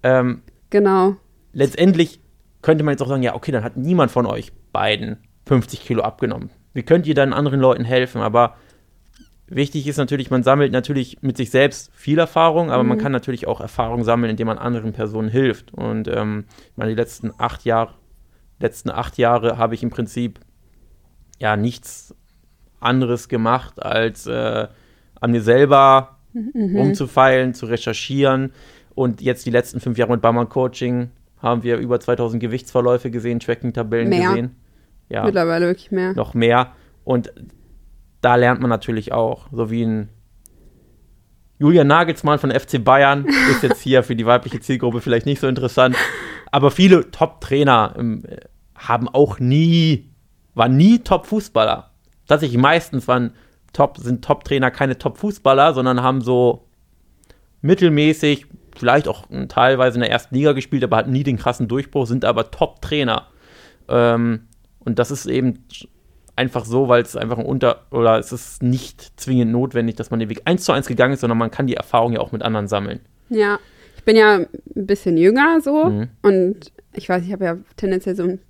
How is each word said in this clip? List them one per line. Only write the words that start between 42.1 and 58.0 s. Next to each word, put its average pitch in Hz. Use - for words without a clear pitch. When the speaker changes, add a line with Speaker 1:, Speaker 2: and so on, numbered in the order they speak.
Speaker 1:
von 139
F 131
C 175
Bayern 139
Speaker 2:
<laughs> 131
Speaker 1:
ist 127
jetzt 123
hier 127
für 123
die 113
weibliche 120
Zielgruppe 120
vielleicht 117
nicht 143
so 143
interessant. 127
Aber 139
viele 185
Top-Trainer, 139
ähm, 117
haben 120
auch 135
nie, 160
waren 120
nie 214
Top-Fußballer. 185
Tatsächlich 147
meistens 143
waren 123
Top-, -
sind 120
Top-Trainer 135
keine 135
Top-Fußballer, 147
sondern 127
haben 131
so 123
mittelmäßig, 151